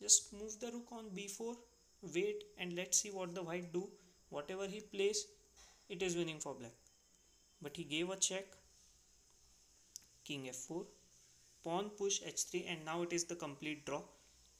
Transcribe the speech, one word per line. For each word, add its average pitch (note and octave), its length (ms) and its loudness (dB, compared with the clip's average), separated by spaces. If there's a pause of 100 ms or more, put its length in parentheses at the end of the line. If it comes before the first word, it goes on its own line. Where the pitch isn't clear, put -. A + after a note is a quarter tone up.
just G#3 320 8
move G#3+ 280 -6
the A#3+ 100 -2
rook A#3+ 200 -8
on A3+ 220 -8
b G3+ 140 -4
four, A3+ 280 -4 (580)
wait, G#3 300 2 (140)
and F3+ 160 -2
let's F#3 280 4
see G#3 80 -6
what F#3 260 -4
the F#3 80 -2
white E3+ 300 -2
do. F#3 160 0 (400)
Whatever F#3+ 380 -2
he G#3 140 -6
plays, G#3 440 4 (640)
it F3+ 120 -6
is F#3 140 4
winning D#3+ 240 2
for D3 140 -4
black. B2 200 -8 (880)
But D3 140 -6
he E3+ 80 -4
gave D#3+ 260 2
a F#3+ 60 -2
check, F#3+ 300 2 (1800)
king C3+ 240 -4
f B2+ 80 -6
four, E3 300 -6 (760)
pawn F#3 340 0
push G3 280 2
h D#3 240 -2
three, F3+ 200 -2
and D#3+ 160 -4
now E3 160 0
it F3 100 0
is E3+ 140 2
the F3 100 -4
complete D3+ 500 -4
draw C#3+ 160 0 (580)